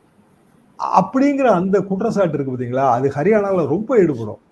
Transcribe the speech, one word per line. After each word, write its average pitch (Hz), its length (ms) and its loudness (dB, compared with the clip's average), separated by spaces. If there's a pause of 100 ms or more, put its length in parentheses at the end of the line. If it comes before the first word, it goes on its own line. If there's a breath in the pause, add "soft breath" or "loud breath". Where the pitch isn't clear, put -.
(1000)
அப்படிங்கிற 269 420 0
அந்த 190 380 2
குற்றச்சாட்டு 190 540 -2
இருக்கு 135 220 -4
பாத்தீங்களா, 127 340 -2
அது 131 240 0
ஹரியானால 196 520 0
ரொம்ப 214 320 0
ஈடுபடும். 117 400 -2 (140)